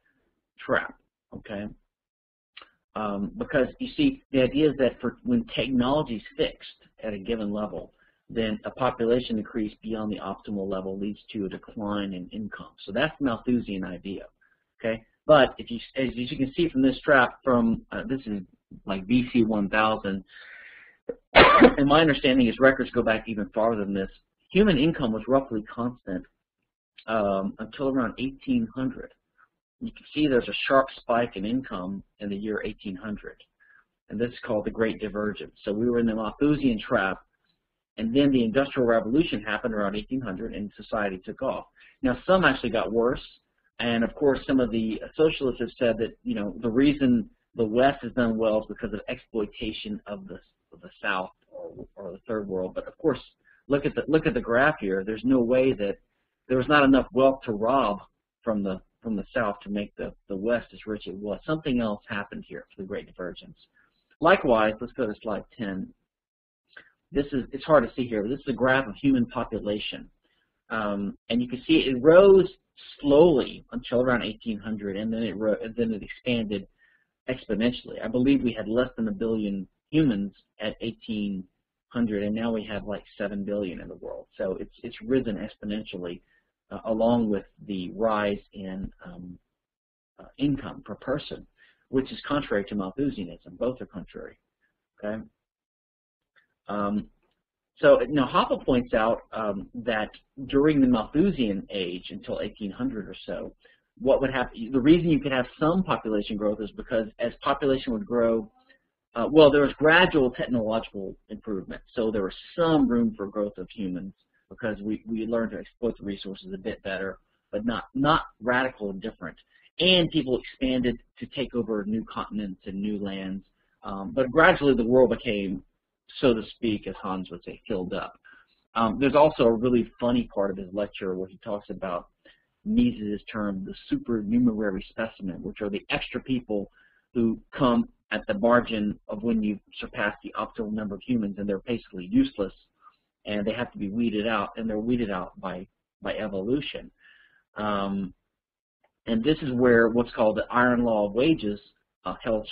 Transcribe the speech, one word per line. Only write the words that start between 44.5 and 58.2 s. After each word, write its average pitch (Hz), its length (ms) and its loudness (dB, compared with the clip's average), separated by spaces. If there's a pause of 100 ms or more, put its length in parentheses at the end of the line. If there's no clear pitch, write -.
of 120 100 2
the 110 320 -2 (140)
socialists 147 460 2
have 117 180 -4
said 113 180 2
that, 110 140 -2 (120)
you 120 120 -4
know, 101 260 -4
the 117 80 -2
reason 127 600 4 (260)
the 117 100 2
West 123 380 2
has 113 80 -8
done 113 260 0
well 110 220 2
is 104 80 -4
because 104 260 -8
of 104 140 -6
exploitation 110 1000 -8
of 98 200 -12
the, - 120 -14 (340)
of 85 80 -20
the 92 80 -20 (120)
South 95 300 -4 (180)
or, - 460 -14
or 98 160 -12
the 98 160 -14
Third 104 220 -6
World. 92 260 -6
But 90 100 -8
of - 120 -18
course, 143 220 -2 (500)
look 143 160 0
at 139 100 -2
the, - 140 -4
look 160 180 2
at 131 60 2
the 117 80 -2
graph 127 400 2
here. 95 240 -2
There's 110 180 -6
no 131 160 4
way 127 320 4
that 98 260 -2 (520)
there 131 80 2
was 127 100 0
not 147 160 6
enough 135 300 6
wealth 135 320 4
to 117 80 -4
rob 110 460 0 (440)